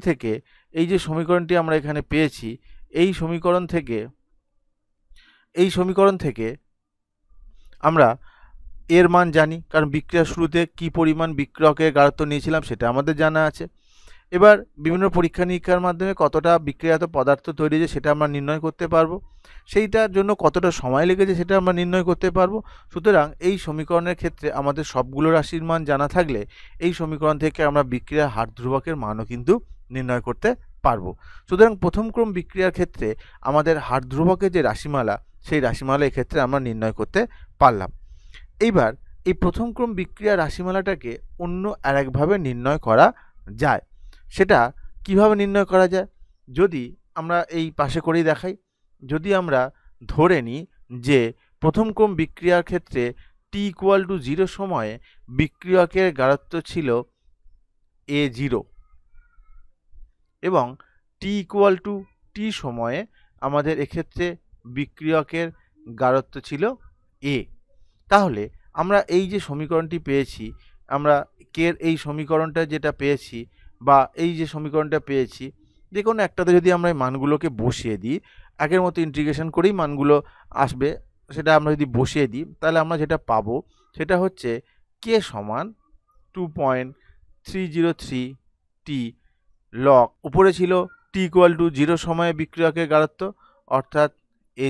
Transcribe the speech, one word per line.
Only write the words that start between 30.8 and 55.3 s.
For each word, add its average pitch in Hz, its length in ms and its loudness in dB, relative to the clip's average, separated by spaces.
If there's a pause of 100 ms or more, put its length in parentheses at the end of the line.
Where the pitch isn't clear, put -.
পারবো। 101 260 0 (360)
সুতরাং 214 260 6 (100)
প্রথম 190 300 0
ক্রম 226 240 0
বিক্রিয়ার 185 400 -2
ক্ষেত্রে 175 300 -4 (420)
আমাদের 151 260 2 (120)
হার 127 140 -2 (100)
ধ্রুবকের 180 440 2
যে 175 140 4
রাশিমালা, 117 460 -2 (320)
সেই 151 200 0
রাশিমালা 135 400 0
এক্ষেত্রে 127 380 -4
আমরা 135 220 -2
নির্ণয় 110 320 -4
করতে 110 200 -2 (420)
পারলাম। 110 280 4 (760)
এইবার 165 260 2 (380)
এই 185 140 0
প্রথম 180 320 -2
ক্রম 240 240 -4
বিক্রিয়া 202 360 -2
রাশিমালাটাকে 180 760 -4 (320)
অন্য 180 200 -6 (260)
আরেকভাবে 139 460 2 (120)
নির্ণয় 127 400 -4
করা 120 200 8 (560)
যায়। 131 200 0 (520)
সেটা 190 240 4 (460)
কিভাবে 202 360 4
নির্ণয় 196 300 0
করা 185 220 6
যায়? 190 140 -2 (520)
যদি 165 240 2 (360)
আমরা 165 180 -2 (220)
এই 165 80 -2 (120)
পাশে 143 260 0
করেই 165 260 2
দেখাই, 180 220 -4 (580)
যদি 156 180 -4 (100)
আমরা 151 220 0 (520)
ধরে 170 240 4 (100)
নিই 127 140 -8 (460)
যে 135 120 6 (420)
প্রথম 196 340 2
ক্রম 214 160 4 (100)
বিক্রিয়ার 175 480 0
ক্ষেত্রে 170 340 -4 (480)
t - 20 -14 (160)
equal 196 400 2
to 196 60 -2 (120)
zero 160 180 0 (120)
সময়ে 147 360 -6 (460)